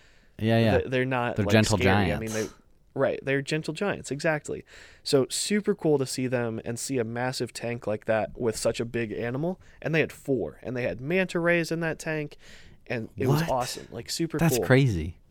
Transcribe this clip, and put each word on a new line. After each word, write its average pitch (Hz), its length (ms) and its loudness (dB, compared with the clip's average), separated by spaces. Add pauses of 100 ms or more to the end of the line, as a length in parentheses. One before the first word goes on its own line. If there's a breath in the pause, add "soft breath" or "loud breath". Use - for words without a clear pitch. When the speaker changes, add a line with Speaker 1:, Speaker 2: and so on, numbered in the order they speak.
(380 soft breath)
Speaker 1:
Yeah, 113 200 4
yeah. 107 220 4
Speaker 2:
th-, - 100 -4
they're 127 160 0
not, 123 300 -2
Speaker 1:
They're 101 100 2
Speaker 2:
like, 104 60 2
Speaker 1:
gentle 107 260 6
Speaker 2:
scary. 95 160 6
Speaker 1:
giants. 101 220 4
Speaker 2:
I - 40 -4
mean, 110 140 -6
they 110 160 -2 (460)
right, 127 260 0
they're 139 200 0
gentle 156 320 -4
giants, 180 360 -4
exactly. 151 540 -4 (380 loud breath)
So 131 260 4
super 208 460 -2
cool 151 240 2
to 131 80 -2
see 127 220 -4
them 120 360 -2
and 117 140 -6
see - 200 -4
a 117 60 2
massive 120 480 -4
tank 120 340 -8
like 107 200 -4
that 110 340 0
with 113 160 0
such 117 240 0
a 117 60 -4
big 117 260 -4
animal. 135 480 -4 (220 soft breath)
And 151 120 -2
they 160 60 4
had 117 120 0
four, 104 500 -4
and 123 120 -8
they 123 100 -4
had 95 160 -2
manta 180 380 -2
rays 170 320 2
in 165 100 -2
that 160 180 -4
tank, 156 400 -6 (480 soft breath)
and 117 320 -6
it 135 100 -2
was 151 140 4
Speaker 1:
What? 165 80 -2
Speaker 2:
awesome, 123 400 -4
like, 117 200 -12
super 165 280 -4
Speaker 1:
That's 156 180 4
Speaker 2:
cool. 101 100 0
Speaker 1:
crazy. 104 520 4 (120)